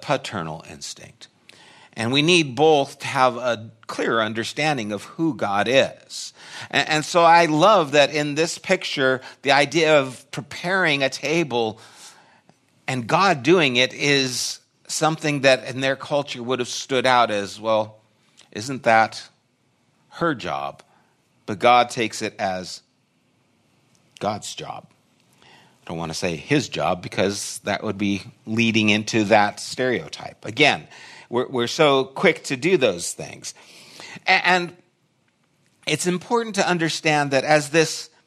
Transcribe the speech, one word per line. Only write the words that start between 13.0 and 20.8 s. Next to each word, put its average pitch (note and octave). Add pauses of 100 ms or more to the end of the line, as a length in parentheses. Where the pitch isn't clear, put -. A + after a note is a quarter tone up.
God E3
doing C#3+
it B2+
is C3 (260)
something D#3
that C3
in B2+
their C3+
culture C#3
would B2
have A#2+
stood -
out B2
as, G2+
"Well, G#2+ (520)
isn't A#2
that A2+ (800)
her E3
job?" C#2+ (640)